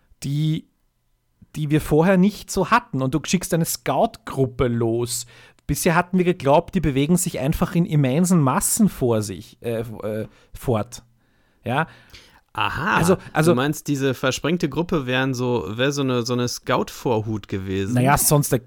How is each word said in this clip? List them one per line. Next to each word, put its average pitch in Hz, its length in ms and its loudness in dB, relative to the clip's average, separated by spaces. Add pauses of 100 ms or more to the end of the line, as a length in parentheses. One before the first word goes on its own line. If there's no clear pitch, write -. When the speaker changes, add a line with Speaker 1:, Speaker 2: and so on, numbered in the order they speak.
(220)
Speaker 1:
die, 151 460 -2 (880)
die 151 140 -4
wir 151 100 4
vorher 170 360 4
nicht 190 340 2
so 190 200 -2
hatten 220 320 0
und 131 120 -2
du 156 100 0
schickst - 300 -2
eine 165 100 2
Scout-Gruppe 135 1040 -2
los. 117 580 -2 (400)
Bisher 160 280 0
hatten 175 240 2
wir 180 60 4
geglaubt, 170 500 2
die 185 60 2
bewegen 147 360 2
sich - 220 -2
einfach 160 360 -2
in 170 120 2
immensen 156 540 2
Massen 170 480 2
vor 117 340 0
sich, 98 380 -10
äh, 117 200 -4
f-, 113 220 -10
äh, 107 240 -6 (260)
fort. - 520 -4 (600)
Ja? 139 220 -2 (680)
Speaker 2:
Aha, 110 440 -2
Speaker 1:
Also, 170 200 4 (160)
also 160 200 4
Speaker 2:
du 120 40 4
meinst, 143 300 -2
diese 135 260 0
versprengte 143 560 -2
Gruppe 151 380 -2
wären 131 280 0
so, 123 300 -2 (120)
wär 135 160 2
so 139 100 -2
eine, 127 240 0
so 123 60 -2
eine 123 160 0
Scout-Vorhut 113 1000 -2
gewesen? 98 480 -4
Speaker 1:
Naja, 131 240 4
sonst - 340 2 (140)